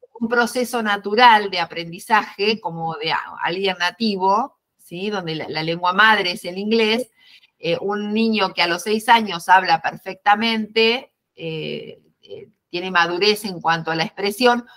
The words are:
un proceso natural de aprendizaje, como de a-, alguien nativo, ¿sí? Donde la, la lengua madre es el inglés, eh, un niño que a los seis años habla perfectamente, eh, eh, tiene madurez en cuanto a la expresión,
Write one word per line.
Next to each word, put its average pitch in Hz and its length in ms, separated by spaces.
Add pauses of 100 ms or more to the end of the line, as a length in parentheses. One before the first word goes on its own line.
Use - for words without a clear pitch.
(200)
un 226 80
proceso 240 540
natural 208 680
de 180 100
aprendizaje, 196 1000
como 165 360
de 156 160
a-, - 300
alguien 185 360
nativo, 196 800 (200)
¿sí? 185 320
Donde 175 260
la, 120 120
la 151 140
lengua 175 300
madre 202 400
es - 120
el 180 140
inglés, 220 520 (480)
eh, 170 220
un 208 320
niño 214 400
que 175 100
a 170 60
los 175 140
seis 220 260
años 208 400
habla 180 320
perfectamente, 220 1300 (200)
eh, 156 680 (180)
eh, - 300 (180)
tiene 185 220
madurez 180 560
en 175 140
cuanto 165 300
a 160 60
la 160 80
expresión, 240 600 (100)